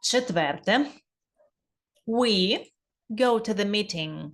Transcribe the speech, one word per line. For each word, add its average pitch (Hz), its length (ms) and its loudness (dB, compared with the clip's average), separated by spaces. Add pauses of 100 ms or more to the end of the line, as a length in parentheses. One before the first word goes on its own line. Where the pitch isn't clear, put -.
Четверте. 202 880 0 (1160)
We 226 520 2 (500)
go 233 300 2
to 220 140 -4
the 202 120 0
meeting. 160 680 -6